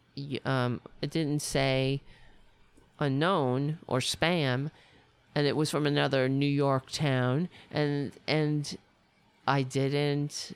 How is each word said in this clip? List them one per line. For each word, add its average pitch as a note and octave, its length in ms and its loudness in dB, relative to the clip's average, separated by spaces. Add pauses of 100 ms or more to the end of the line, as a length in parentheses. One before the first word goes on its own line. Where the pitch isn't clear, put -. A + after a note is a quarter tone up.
(180)
y-, C#3 260 -6
um, B2 380 0 (200)
it C#3+ 100 -4
didn't D3 300 0
say C3+ 600 0 (1000)
unknown C#3+ 760 2 (100)
or B2+ 120 0
spam, C#3+ 720 0 (640)
and D3 120 2
it B2+ 80 0
was D3 160 0
from D3 160 0
another C#3 420 2
New C#3 160 2
York C#3+ 460 0
town, C3+ 580 0 (220)
and, C#3+ 400 0 (160)
and D3+ 500 0 (680)
I C#3 160 2
didn't C#3+ 920 -2